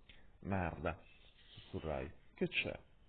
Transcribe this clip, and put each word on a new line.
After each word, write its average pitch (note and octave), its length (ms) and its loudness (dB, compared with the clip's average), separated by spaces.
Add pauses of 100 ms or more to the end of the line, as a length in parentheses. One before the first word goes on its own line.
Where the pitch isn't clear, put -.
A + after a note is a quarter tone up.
(400)
"Merda", E2+ 540 2 (520)
sussurrai. D2+ 640 -2 (240)
"Che F3+ 120 2
c'è?" - 320 2 (300)